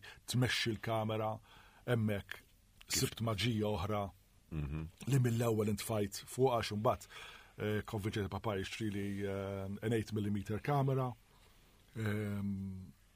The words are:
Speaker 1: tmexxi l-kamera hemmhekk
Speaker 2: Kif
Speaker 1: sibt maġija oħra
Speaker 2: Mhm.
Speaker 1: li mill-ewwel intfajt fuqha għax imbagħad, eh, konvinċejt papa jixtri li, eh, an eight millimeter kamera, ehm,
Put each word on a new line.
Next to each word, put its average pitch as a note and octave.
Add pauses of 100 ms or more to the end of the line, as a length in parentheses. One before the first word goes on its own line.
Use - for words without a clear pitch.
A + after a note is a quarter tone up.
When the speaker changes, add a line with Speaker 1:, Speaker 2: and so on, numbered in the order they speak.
(260)
Speaker 1:
tmexxi A#2+
l-kamera A2 (480)
hemmhekk G#2+ (480)
Speaker 2:
Kif -
Speaker 1:
sibt B2+
maġija A2
oħra G#2 (400)
Speaker 2:
Mhm. D#2 (200)
Speaker 1:
li C3+
mill-ewwel A#2
intfajt G#2
fuqha B2
għax G#2+
imbagħad, G#2+ (500)
eh, G#2
konvinċejt G#2
papa G2
jixtri G2+
li, G2+
eh, G2 (160)
an A2+
eight A2
millimeter G#2
kamera, C3+ (840)
ehm, G2+ (240)